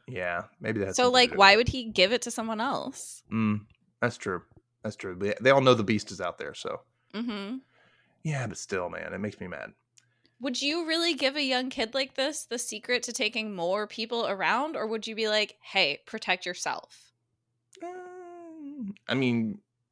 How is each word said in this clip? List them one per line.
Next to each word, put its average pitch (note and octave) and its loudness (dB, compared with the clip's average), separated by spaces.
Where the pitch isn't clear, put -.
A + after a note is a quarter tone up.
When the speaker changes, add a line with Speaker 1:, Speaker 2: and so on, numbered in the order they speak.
Speaker 1:
Yeah, F2+ -2
maybe A2 -2
that's F#2+ 0
Speaker 2:
So, B3 4
like, B3 6
why G3 10
would A#3+ 4
he A#3 -4
give G3 4
it B3+ 0
to A#3 -8
someone A3+ -4
else? - -6
Speaker 1:
Mm, G#2+ 0
that's A#2 0
true. F2+ -4
That's A2 -6
true. F#2+ -8
They, G2 -2
they B2+ 8
all C#3 8
know B2+ 10
the A2 2
beast G#2 2
is F#2 -10
out F2 -4
there, C#2+ -8
so. - -6
Speaker 2:
Mm-hmm. G#3 -6
Speaker 1:
Yeah, C#3 -2
but F#2 -8
still, F2+ -4
man, E2 -8
it F#2+ -6
makes G#2 -4
me G2+ -8
mad. C2+ -10
Speaker 2:
Would B3 -4
you D#4 0
really E4 2
give C4+ 0
a D4+ -2
young C4 0
kid A3+ -4
like C4+ -4
this C#4+ -2
the A#3+ -6
secret A#3+ -4
to A#3+ -6
taking G#3+ -2
more F#3 0
people A3+ -4
around, G3+ 0
or A3 -4
would A3 -4
you A3+ -8
be A3 0
like, G#3+ 2
"Hey, D3+ 2
protect - -2
yourself"? - -8
Speaker 1:
Um, E4+ -12
I - 0
mean, A#2 0